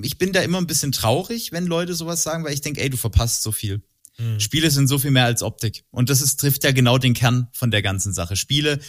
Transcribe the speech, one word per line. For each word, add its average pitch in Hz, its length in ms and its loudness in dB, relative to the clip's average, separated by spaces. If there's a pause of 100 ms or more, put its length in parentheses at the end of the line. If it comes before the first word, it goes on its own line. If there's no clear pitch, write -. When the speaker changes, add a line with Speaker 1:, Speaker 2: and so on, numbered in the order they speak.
Speaker 1:
ich - 140 -6
bin 190 160 0
da 185 80 2
immer 175 180 0
ein 175 80 0
bisschen 143 240 -2
traurig, 175 600 0
wenn 175 160 -4
Leute 175 260 -2
sowas 170 300 -4
sagen, 165 200 -4
weil 147 100 -4
ich 147 80 -6
denk, 151 180 -6
ey, 139 100 0
du 131 80 -4
verpasst 113 460 0
so 113 80 -4
viel. 101 300 -6 (360)
Speaker 2:
Mhm. 113 220 -4
Speaker 1:
Spiele 156 320 2
sind 139 160 4
so 139 120 2
viel 139 120 0
mehr 127 140 6
als 120 160 0
Optik. - 480 -6
Und 123 200 0
das 131 120 4
ist, - 180 -2
trifft 139 240 0
ja 143 80 4
genau 127 280 4
den 127 140 4
Kern 120 380 2
von 117 200 -2
der 104 100 2
ganzen 98 320 -2
Sache. 90 220 -4
Spiele 147 540 0